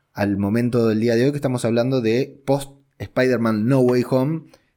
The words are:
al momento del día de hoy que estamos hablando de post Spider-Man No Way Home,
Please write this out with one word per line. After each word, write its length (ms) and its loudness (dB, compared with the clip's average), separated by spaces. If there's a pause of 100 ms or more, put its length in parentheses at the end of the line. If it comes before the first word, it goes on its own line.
(140)
al 240 -2
momento 500 0
del 140 0
día 140 2
de 100 2
hoy 60 0
que 40 -2
estamos 300 -4
hablando 340 0
de 460 -2
post 340 -4 (180)
Spider-Man 680 0
No 160 4
Way 280 2
Home, 340 -2 (340)